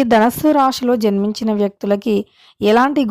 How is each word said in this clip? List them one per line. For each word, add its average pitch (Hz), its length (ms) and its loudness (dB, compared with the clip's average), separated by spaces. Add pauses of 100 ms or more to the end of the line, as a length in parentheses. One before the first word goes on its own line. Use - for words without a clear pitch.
ధనస్సు 233 520 2
రాశిలో 262 400 0
జన్మించిన 208 560 -2
వ్యక్తులకి 202 640 -2 (440)
ఎలాంటి 247 500 2